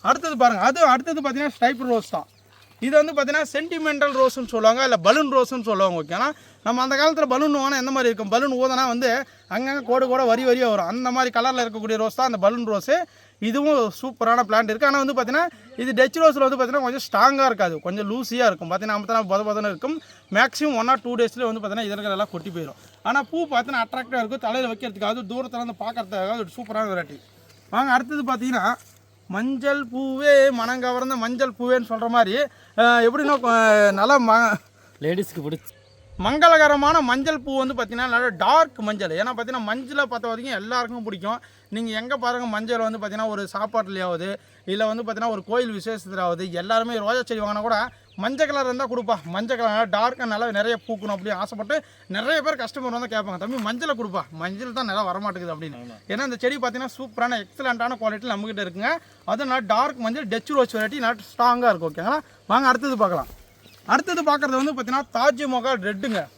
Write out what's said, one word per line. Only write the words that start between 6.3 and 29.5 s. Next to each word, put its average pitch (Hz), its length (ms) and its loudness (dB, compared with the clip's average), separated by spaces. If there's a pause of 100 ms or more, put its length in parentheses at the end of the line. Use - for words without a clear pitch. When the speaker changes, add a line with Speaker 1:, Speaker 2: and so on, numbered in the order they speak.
Speaker 1:
நம்ம 240 200 0
அந்த 269 140 0
காலத்துல 311 340 4
பலூன் 285 240 2
வாங்கினா 269 240 0
எந்த 262 140 -2
மாதிரி 254 140 4
இருக்கும்? 208 240 -2
பலூன் 262 260 2
ஊதுனா 262 240 2 (100)
வந்து 240 160 0 (460)
அங்கங்க 269 340 -4
கோடு 262 220 4
கோட 262 200 2
வரி 240 180 2
வரியா 247 240 4
வரும். 196 200 0
அந்த 254 220 -4
மாதிரி 254 200 2
கலர்ல 247 300 2
இருக்கக்கூடிய 220 380 -4
ரோஸ் 214 160 -2
தான் 254 120 2
அந்த 208 140 -4
பலூன் 240 260 2
ரோஸ். 202 200 -2 (580)
இதுவும் 285 320 2 (180)
சூப்பரான 240 500 2
பிளான்ட் 220 240 2
இருக்கு. 277 160 2
ஆனா 277 140 2
வந்து 269 140 0
பார்த்தீங்கன்னா 262 280 0 (380)
இது 254 160 -2
டச் 262 220 4
ரோஸ்ல 285 240 6
வந்து 269 140 2
பார்த்தீங்கன்னா 254 280 0
கொஞ்சம் 254 200 -4
ஸ்ட்ராங்கா 269 440 4
இருக்காது, 180 260 0 (100)
கொஞ்சம் 202 240 -4
லூசியா 240 400 0
இருக்கும். 170 200 -6
பார்த்தீங்கன்னா 208 260 -2
நம்ம 208 200 -4
தான் 208 160 -2
பொத 202 160 2
பொதன்னு 208 240 -2
இருக்கும். 269 220 -6 (420)
மேக்ஸிமம் 262 440 2
one 233 120 0
or 254 100 2
two 240 160 -6
டேஸ்ல 233 300 0
வந்து 226 120 -6
பார்த்தீங்கன்னா 208 280 -6
இதழ்கள் 202 280 -4
எல்லாம் 208 160 -4
கொட்டி 202 220 -10
போயிடும். 156 240 -10 (300)
ஆனா 277 120 0 (120)
பூ 320 100 -4
பார்த்தீங்கன்னா 254 420 -2
அட்ராக்டிவா 247 380 -4
இருக்கும், 240 240 -6
தலையில 240 240 -2
வைக்கிறதுக்காக, 214 640 -6
தூரத்துல 240 280 -6
இருந்து 233 220 -8
பார்க்கறதுக்காக 214 640 -4
ஒரு 170 120 -18
சூப்பரான 214 360 -4
வெரைட்டி. 147 260 -8 (560)
வாங்க, 262 220 2
அடுத்தது 269 340 -2
பார்த்தீங்கன்னா 247 340 -2 (680)
மஞ்சள் 269 460 0 (100)